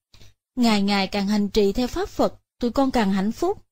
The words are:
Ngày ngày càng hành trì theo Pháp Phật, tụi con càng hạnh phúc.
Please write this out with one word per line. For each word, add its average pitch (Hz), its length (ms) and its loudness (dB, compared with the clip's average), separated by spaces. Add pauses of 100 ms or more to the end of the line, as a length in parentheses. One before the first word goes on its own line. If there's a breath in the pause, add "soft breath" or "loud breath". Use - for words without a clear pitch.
(560 soft breath)
Ngày 226 260 2
ngày 196 240 0
càng 196 200 -4
hành 208 220 0
trì 202 240 2
theo 247 140 -2
Pháp 349 220 -4
Phật, - 260 -2 (240)
tụi 240 120 -2
con 269 200 0
càng 208 220 0
hạnh 202 200 -2
phúc. 359 400 -4